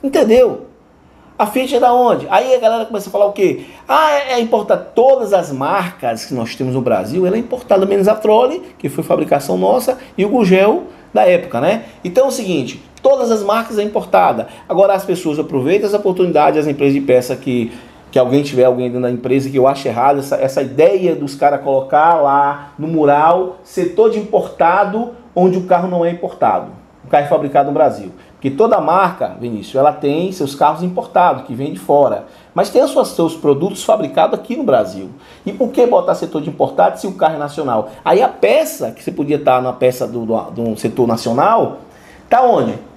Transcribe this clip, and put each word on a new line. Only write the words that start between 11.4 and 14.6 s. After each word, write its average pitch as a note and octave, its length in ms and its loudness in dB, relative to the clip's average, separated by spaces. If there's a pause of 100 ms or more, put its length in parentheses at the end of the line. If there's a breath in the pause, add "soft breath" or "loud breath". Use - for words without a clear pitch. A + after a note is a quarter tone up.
né? G#3 240 -2 (180 loud breath)
Então F#3 220 2
é - 20 0
o C4+ 40 -2
seguinte, F3+ 500 -4 (220)
todas C4 260 2
as G#3+ 140 0
marcas A3 340 -2
é G3+ 60 -2
importada. F#3 640 0 (200 loud breath)